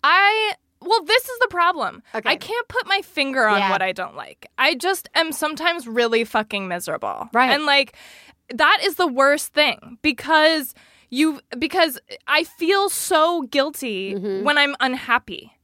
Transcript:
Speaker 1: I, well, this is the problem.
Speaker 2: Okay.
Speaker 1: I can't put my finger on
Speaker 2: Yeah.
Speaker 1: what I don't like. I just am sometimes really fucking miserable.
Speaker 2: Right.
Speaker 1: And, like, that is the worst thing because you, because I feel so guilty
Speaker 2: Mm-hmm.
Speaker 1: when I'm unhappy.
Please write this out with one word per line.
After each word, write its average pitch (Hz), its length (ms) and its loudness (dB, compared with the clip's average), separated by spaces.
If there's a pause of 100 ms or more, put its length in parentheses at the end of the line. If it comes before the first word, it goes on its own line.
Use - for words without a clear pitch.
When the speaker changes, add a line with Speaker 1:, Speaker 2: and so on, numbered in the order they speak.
Speaker 1:
I, 403 500 2 (280)
well, 403 220 0
this 453 260 2
is 480 100 -12
the 494 100 2
problem. 339 520 -2 (140)
Speaker 2:
Okay. 226 140 -2
Speaker 1:
I 302 60 2
can't 466 320 -6
put - 200 -4
my 392 140 0
finger 269 460 -2
on 202 120 2
Speaker 2:
Yeah. 196 100 0
Speaker 1:
what 190 120 0
I 185 100 -2
don't - 240 -10
like. - 320 -16 (100)
I 285 180 2
just 359 400 -4
am 320 160 0
sometimes 311 560 -4
really 226 360 0
fucking 214 440 -4
miserable. 175 680 -6
Speaker 2:
Right. 247 180 4
Speaker 1:
And, 294 140 0
like, 277 300 2 (540)
that 311 340 4
is 359 120 -2
the 359 120 2
worst 277 460 2
thing 277 480 -2
because 311 720 2 (360)
you, 285 300 0 (200)
because 320 400 0 (280)
I 311 160 4
feel 392 460 0
so 330 540 0
guilty 233 720 -4
Speaker 2:
Mm-hmm. 190 280 -6
Speaker 1:
when 294 140 2
I'm 285 220 2
unhappy. 254 760 -4 (100)